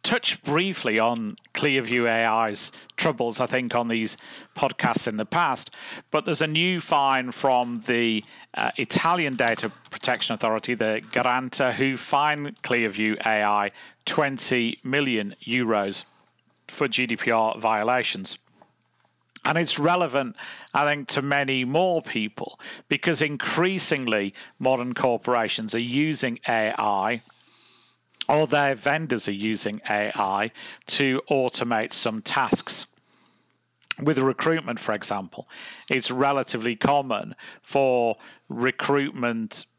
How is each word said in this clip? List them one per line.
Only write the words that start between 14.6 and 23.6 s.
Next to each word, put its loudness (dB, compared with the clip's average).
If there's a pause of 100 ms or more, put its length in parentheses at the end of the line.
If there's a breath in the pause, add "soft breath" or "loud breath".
million 0
euros 0 (640)
for -2
G 0
D -2
P 0
R 2
violations. 0 (1040)
And 0
it's 0
relevant, 2 (360 loud breath)
I 4
think, 0
to 0
many 0
more 2
people, -6 (280 loud breath)
because 0
increasingly 0 (260 loud breath)